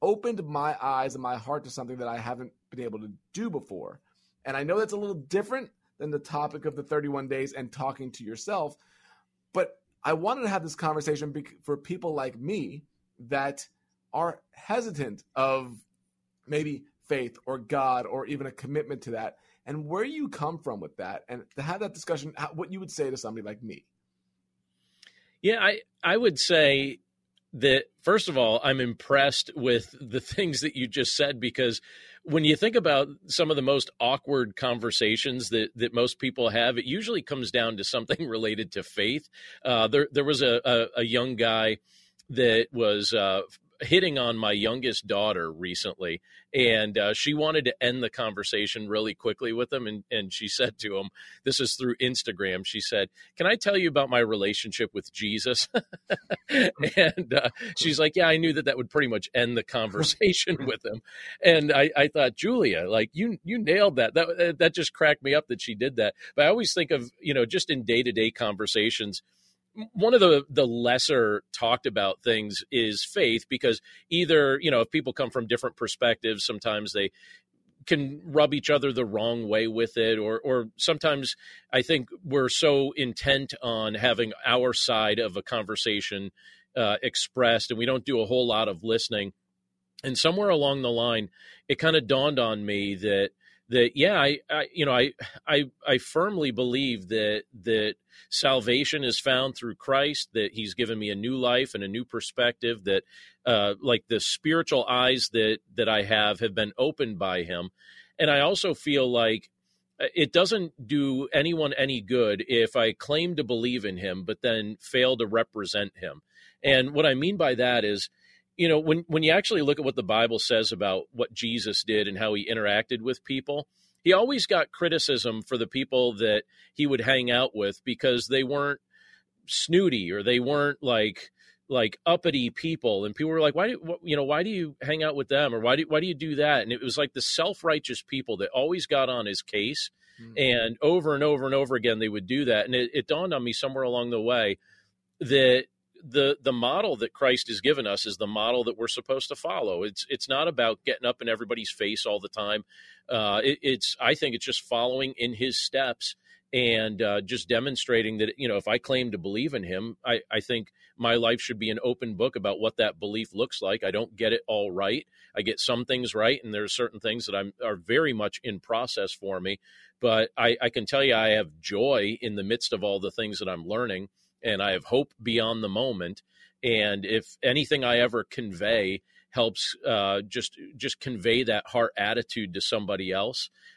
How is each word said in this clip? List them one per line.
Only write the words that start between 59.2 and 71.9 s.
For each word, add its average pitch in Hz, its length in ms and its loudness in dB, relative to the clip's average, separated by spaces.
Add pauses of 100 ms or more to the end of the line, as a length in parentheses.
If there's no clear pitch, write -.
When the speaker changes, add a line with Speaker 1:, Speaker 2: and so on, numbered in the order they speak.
Speaker 2:
end 120 200 2
the 117 80 -2
conversation 151 960 0
<laughs> 135 60 -8
with 113 180 -4
him." 113 200 -8 (400)
And 156 280 8
I, 143 240 6
I 143 120 6
thought, 135 280 2
"Julia, 120 540 2
like, 110 240 2
you, 208 300 -2
you 220 160 -4
nailed 190 380 4
that." 113 180 2
That, 170 420 2
that 156 160 8
just 160 200 -2
cracked 151 280 4
me 139 140 2
up 151 140 2
that 117 120 -6
she 117 140 -6
did 123 220 -2
that. 104 180 2 (200)
But 143 100 6
I - 20 6
always 214 260 2
think 165 160 0
of, 123 220 0 (100)
you 143 140 -2
know, 123 100 4
just 180 240 -2
in 131 140 -2
day-to-day 113 480 2
conversations, 107 920 -2 (720)
one 226 220 4
of 233 40 10
the, 156 300 8
the 143 160 4
lesser 120 800 2 (100)
talked 120 320 0
about 98 380 0